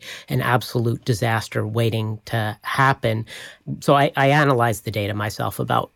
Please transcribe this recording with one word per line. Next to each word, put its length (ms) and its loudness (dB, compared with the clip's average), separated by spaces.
an 120 0
absolute 640 0
disaster 640 -2
waiting 580 -2
to 380 -2
happen. 600 0
So 120 4
I, 240 4
I 120 4
analyzed 540 4
the 60 -6
data 240 -2
myself 460 -4
about 360 0